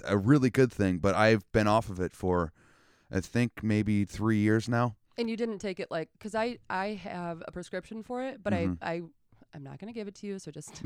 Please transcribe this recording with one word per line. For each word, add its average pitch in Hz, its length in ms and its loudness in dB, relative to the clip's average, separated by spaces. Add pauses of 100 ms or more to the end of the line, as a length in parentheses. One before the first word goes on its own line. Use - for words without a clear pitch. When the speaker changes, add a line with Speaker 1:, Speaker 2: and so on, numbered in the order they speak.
Speaker 1:
a 101 100 2
really 127 360 6
good 131 200 4
thing, 92 280 2
but 95 160 2
I've 110 360 4
been 107 160 4
off 107 220 4
of 92 100 -8
it 87 140 -2
for, 87 400 0 (580)
I 92 80 0
think, 117 440 -2
maybe 107 420 2
three 107 320 0
years 107 320 2
now. 117 260 0 (220)
Speaker 2:
And 233 100 -2
you 226 80 -4
didn't 220 220 -4
take 190 220 -6
it, 180 100 -8
like, 160 200 -6 (100)
'cause 208 160 -10
I, 233 240 -2 (100)
I 190 200 -4
have 175 580 -8
a - 40 -12
prescription 185 520 -10
for 247 200 -8
it, 254 200 -10
but 202 100 0
I, 175 140 0
Speaker 1:
Mm-hmm. 127 60 0 (100)
Speaker 2:
I, 170 180 -4 (500)
I'm 147 120 -14
not 139 160 -14
gonna 220 140 -14
give 214 140 -10
it 202 80 -12
to 208 120 -12
you, 196 100 -6
so 160 140 -14
just - 340 -16